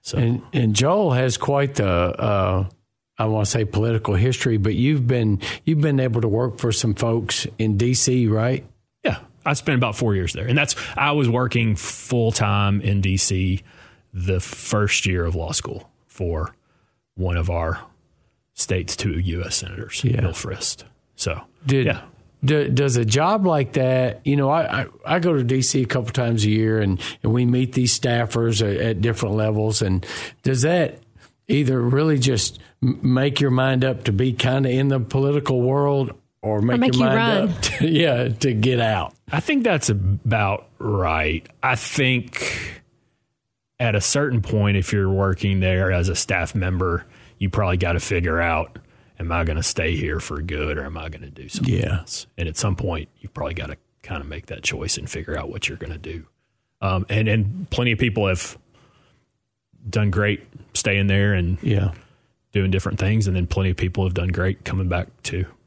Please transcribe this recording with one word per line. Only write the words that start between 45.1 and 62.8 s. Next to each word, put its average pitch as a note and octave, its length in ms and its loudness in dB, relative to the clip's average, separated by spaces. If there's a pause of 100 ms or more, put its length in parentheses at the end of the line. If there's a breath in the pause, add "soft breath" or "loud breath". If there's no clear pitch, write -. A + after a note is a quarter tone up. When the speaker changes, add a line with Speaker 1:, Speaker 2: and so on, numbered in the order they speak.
Speaker 1:
there F#2 320 2
as F2+ 160 2
a F2 60 -2
staff F2+ 380 -2
member, F2+ 520 -2 (320 loud breath)
you G2 120 -2
probably F#2 280 0
gotta F2 240 0
figure E2+ 400 0
out, D#2+ 360 -2 (400 soft breath)
am E2+ 140 -6
I E2+ 140 0
gonna D#2+ 180 -2
stay E2 320 -2
here D2+ 240 -4
for D2+ 220 -8
good, D2+ 360 -6
or D2 60 -6
am D2+ 140 -10
I D#2+ 100 -12
gonna D2+ 220 -14
do C2 180 -20
something - 260 -2
Speaker 2:
Yeah. F2 260 0
Speaker 1:
else? - 280 -12 (100)
And E2+ 120 -4
at D#2 80 -8
some G2 180 -2
point, E2 320 -6 (120)
you've - 140 -18
probably - 200 -8
gotta - 240 -10 (260)
kinda D2 220 -10
make D2 220 -12
that - 160 -14
choice - 340 -4
and - 120 -12
figure D2+ 280 -8
out D2+ 120 -8
what - 200 -6
you're - 80 -10
gonna D#2+ 200 -10
do. D2+ 280 -12 (560)
Um, F#2 280 0
and, G#2+ 200 2
and A2+ 400 0
plenty A#2+ 240 0
of G#2 60 -2
people G#2+ 280 0
have F#2 300 -4 (1300 soft breath)
done G#2 220 2
great G#2 300 0 (320)
staying G2+ 340 0
there G2+ 260 4
and F2+ 280 0
Speaker 2:
Yeah. G2 300 2 (600 soft breath)
Speaker 1:
doing F#2+ 200 2
different - 280 -2